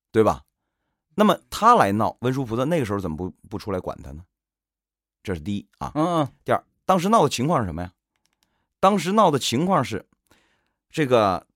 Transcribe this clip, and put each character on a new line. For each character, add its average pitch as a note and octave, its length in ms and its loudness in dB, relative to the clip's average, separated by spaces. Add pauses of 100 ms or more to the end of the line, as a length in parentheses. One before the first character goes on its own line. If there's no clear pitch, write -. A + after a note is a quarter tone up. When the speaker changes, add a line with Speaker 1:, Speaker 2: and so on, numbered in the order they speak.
(120)
Speaker 1:
对 A2 100 4
吧？ F#2 200 2 (720)
那 G#3 100 2
么 F#3+ 140 4 (100)
他 A#3 260 4
来 F#3+ 180 4
闹， G3 280 0
文 A#2+ 100 -2
殊 C3+ 140 -4
菩 A2+ 140 -4
萨 B2+ 60 -2
那 E3 140 0
个 C3+ 60 0
时 G2+ 80 -4
候 G2+ 80 -2
怎 F2+ 100 -6
么 D#2 60 -6
不， F2+ 140 -6 (180)
不 G#2+ 80 -12
出 G2 160 -8
来 F#2 80 -4
管 - 220 -10
他 B1+ 80 -16
呢？ D2+ 120 -16 (1000)
这 G2 120 -6
是 E2 60 -8
第 G2+ 160 -6
一 - 100 -10 (120)
啊。 C#3 160 -10
Speaker 2:
嗯， E3+ 240 -2
嗯。 C#3+ 100 -2 (160)
Speaker 1:
第 B2+ 80 -4
二， A2 100 -2 (220)
当 F#3 160 2
时 F3+ 80 -4
闹 A3 140 4
的 C#3 80 2
情 B2 160 -4
况 D#3+ 140 0
是 G#2+ 60 -4
什 E2 80 -8
么 D#2+ 60 -8
呀？ F2 100 -10 (880)
当 G3 200 2
时 F3 140 -2
闹 G#3 180 4
的 C#3+ 80 0
情 B2 260 -2
况 F3+ 180 0
是， G#2 220 -8 (840)
这 D#3 160 -2
个 G#2+ 500 2